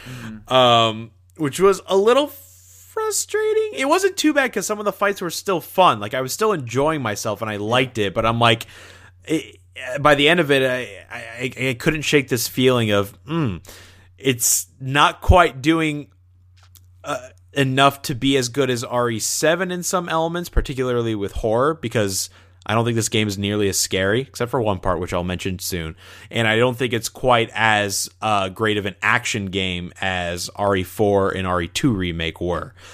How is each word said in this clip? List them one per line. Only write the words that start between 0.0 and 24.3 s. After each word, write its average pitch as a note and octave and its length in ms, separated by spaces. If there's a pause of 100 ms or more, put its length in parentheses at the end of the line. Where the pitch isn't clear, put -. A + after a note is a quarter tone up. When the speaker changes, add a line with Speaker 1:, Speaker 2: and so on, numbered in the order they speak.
Speaker 1:
Mm-hmm. A#2 460
Speaker 2:
Um, A#2 580 (260)
which D#3 220
was F#3+ 280
a F#3 100
little B3 300
frustrating. G#4+ 1500
It C4 140
wasn't F#4+ 300
too D4+ 160
bad C4+ 200
'cause G3 140
some G#3+ 120
of G#3 60
the G3+ 60
fights G3+ 300
were F3 80
still E3+ 320
fun. D#3 380
Like, G#2+ 140
I C3 80
was C3 120
still A3 200
enjoying C#3 480
myself, G#2+ 400
and A2 80
I G#2 80
liked A2+ 400
it, G2 160
but A2 120
I'm A#2 140
like, A#2 260 (600)
it, D3+ 320 (420)
by D3 160
the C#3+ 140
end F3 100
of C#3+ 120
it, C3+ 120
I, A#2 520
I, A#2+ 380 (100)
I, C3 60
I C3 40
couldn't D#3 300
shake C#3+ 240
this A#2 200
feeling B2 440
of, G2+ 340
mm, C3 400 (520)
it's - 500 (120)
not C#3+ 420
quite D#3+ 400
doing, D3+ 480 (920)
uh, B2+ 260 (240)
enough C#3 500
to D3 120
be C3+ 220
as B2 120
good C3 200
as B2 140
R A#2+ 260
E A2+ 100
seven E3+ 520
in F3+ 120
some F3 240
elements, E3 420
particularly B2 680
with G2 180
horror, B2 400
because G#2+ 560 (340)
I G#2+ 120
don't A#2 100
think A#2 100
this A2 140
game G#2+ 180
is G2 120
nearly G2+ 300
as F2+ 100
scary, G2 420
except B2 300